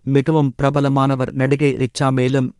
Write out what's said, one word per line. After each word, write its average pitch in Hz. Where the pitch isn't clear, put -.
மிகவும் 139
பிரபலமானவர் 139
நடிகை 139
ரிச்சா. 131
மேலும் 131